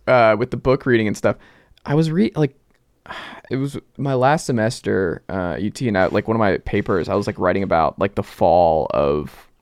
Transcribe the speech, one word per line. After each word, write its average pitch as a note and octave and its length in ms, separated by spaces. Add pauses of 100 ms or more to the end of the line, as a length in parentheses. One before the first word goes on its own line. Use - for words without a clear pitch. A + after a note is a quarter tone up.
uh, A#2 300
with A#2+ 140
the A#2+ 60
book C3 280
reading A2+ 220
and G2 100
stuff, - 200 (480)
I C#3+ 100
was D#3+ 160
re-, F#3+ 240
like, D3+ 200 (500)
<sighs> - 460
it C3 60
was C#3 200 (200)
my C3+ 160
last C3+ 320
semester, G#2+ 840
uh, F2+ 320
U G2+ 100
T, B2+ 200
and G2 80
I, F#2 80
like, G#2 220
one A2+ 100
of - 20
my G2 200
papers, G2 500
I G2 60
was, G2+ 120
like, A2 100
writing G2 260
about, E2 360
like, G2 160
the G#2 80
fall E2 680
of, C#2+ 560 (120)